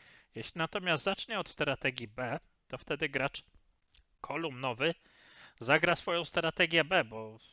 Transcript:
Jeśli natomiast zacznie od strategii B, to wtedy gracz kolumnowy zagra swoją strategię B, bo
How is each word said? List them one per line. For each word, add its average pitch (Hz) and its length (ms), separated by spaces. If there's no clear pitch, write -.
Jeśli - 240
natomiast 165 440
zacznie 196 360
od 170 100
strategii 135 580
B, 123 320
to 127 100
wtedy 151 320
gracz 139 340
kolumnowy 135 720
zagra 160 360
swoją 170 300
strategię 165 580
B, 165 200
bo 110 340